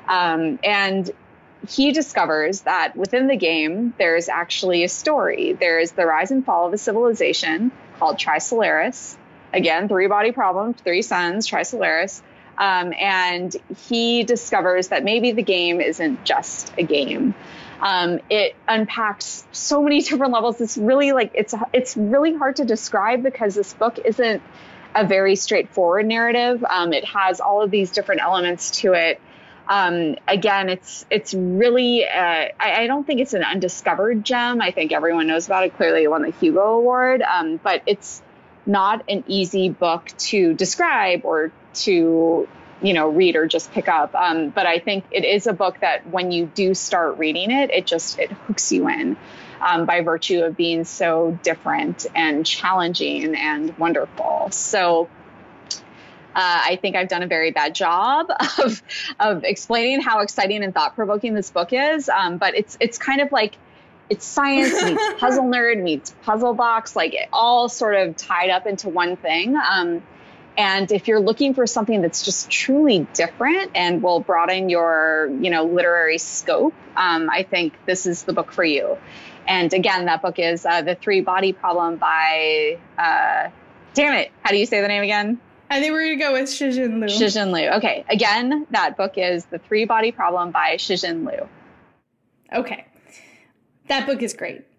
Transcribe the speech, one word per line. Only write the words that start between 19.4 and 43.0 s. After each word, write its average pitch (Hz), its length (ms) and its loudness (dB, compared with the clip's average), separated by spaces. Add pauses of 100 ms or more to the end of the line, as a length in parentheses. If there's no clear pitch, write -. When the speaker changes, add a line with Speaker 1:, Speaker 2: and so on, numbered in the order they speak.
Speaker 1:
so - 300 0
many 294 200 4
different 269 320 0
levels. 233 280 0
It's 220 160 -4
really, 269 360 4
like, 247 200 0
it's, 214 220 -2 (180)
it's 254 240 0
really 277 360 2
hard 285 240 -2
to 294 80 0
describe 226 580 0
because 220 320 -2
this 202 180 -2
book 233 320 0
isn't 226 380 0 (500)
a 214 120 2
very 196 300 4
straightforward 196 680 2
narrative. 233 580 2
Um, 170 300 0
it 147 120 -2
has 190 360 0
all 208 220 2
of 202 80 0
these 196 200 0
different 196 300 0
elements 175 500 -2 (100)
to 185 120 4
it. 165 260 2 (480)
Um, 175 480 2 (120)
again, 196 420 0
it's, - 400 -8
it's 208 240 -2
really, 233 720 2
uh, - 80 -4
I, 165 460 0
I 214 280 0
don't 277 180 -2
think 277 140 0
it's 262 140 0
an 180 100 0
undiscovered 185 800 0
gem. 240 380 0
I 180 100 0
think 160 200 -2
everyone 160 360 2
knows 160 200 0
about 185 180 2
it. 180 100 -4
Clearly 165 280 2
it 151 60 4
won 156 120 0
the 151 100 -2
Hugo 170 300 2
Award, 247 600 4
um, 165 380 0
but 190 260 0
it's - 340 -2 (460)
not 202 420 2
an 196 180 -4
easy 190 420 0
book 170 380 -2 (100)
to 180 360 2
describe 196 720 0
or 160 260 -2 (220)
to, 165 760 2 (340)
you 196 120 2
know, 156 160 2